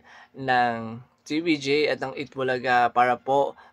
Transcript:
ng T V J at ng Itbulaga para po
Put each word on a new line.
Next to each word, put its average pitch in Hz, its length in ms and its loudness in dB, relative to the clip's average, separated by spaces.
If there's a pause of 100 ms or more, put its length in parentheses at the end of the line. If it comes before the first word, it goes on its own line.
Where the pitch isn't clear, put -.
(380)
ng 123 400 2 (440)
T 151 160 -4
V 165 160 0
J 143 320 0
at 131 160 -2
ng 131 160 -8
Itbulaga 127 720 0
para 123 260 2
po 135 380 0 (180)